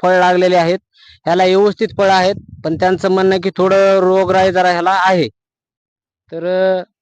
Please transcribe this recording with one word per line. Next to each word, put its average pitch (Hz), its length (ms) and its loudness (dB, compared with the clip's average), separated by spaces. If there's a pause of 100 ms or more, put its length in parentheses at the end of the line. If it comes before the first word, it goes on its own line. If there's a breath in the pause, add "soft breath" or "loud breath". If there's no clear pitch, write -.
फळ 185 180 2
लागलेले 180 360 2
आहेत. 175 240 0 (460 soft breath)
ह्याला 180 200 0
व्यवस्थित 196 420 0 (100)
फळ 202 100 0
आहेत, 190 280 0 (300)
पण 160 100 -6
त्यांचं 185 360 -2
म्हणणं 190 320 0
की 190 140 -6
थोडं 196 420 2
रोगराई 185 520 2
जरा 180 180 0
ह्याला 175 200 -2
आहे. 185 400 0 (1000)
तर, 165 140 -10
अं, 185 380 -2 (180)